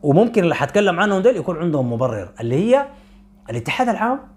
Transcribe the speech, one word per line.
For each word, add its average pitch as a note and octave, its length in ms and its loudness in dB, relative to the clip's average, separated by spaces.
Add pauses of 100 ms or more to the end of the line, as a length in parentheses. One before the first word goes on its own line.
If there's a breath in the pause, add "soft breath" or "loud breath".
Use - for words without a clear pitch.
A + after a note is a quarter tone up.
وممكن F#3+ 420 4
اللي D#3 100 2
حتكلم F3+ 460 0
عنهم G3 220 0
دول A#3 140 4
يكون D#3+ 220 -6
عندهم D3 340 -2
مبرر، A2+ 480 -4
اللي A#2 140 -4
هي B3 320 2 (640 loud breath)
الاتحاد A#3+ 380 -4
العام. A#3 320 -2 (160)